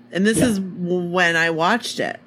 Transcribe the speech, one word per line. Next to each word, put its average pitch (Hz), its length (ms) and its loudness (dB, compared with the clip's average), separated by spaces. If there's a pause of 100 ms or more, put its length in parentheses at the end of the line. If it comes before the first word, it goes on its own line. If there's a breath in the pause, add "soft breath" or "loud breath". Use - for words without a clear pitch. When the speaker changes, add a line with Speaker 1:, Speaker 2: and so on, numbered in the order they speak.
(120)
Speaker 1:
And 180 120 0
this 220 140 2
Speaker 2:
Yeah. 262 80 4
Speaker 1:
is 214 140 0
w-, 180 500 -4
when 175 260 4
I 165 140 2
watched 175 480 0
it. 101 280 -4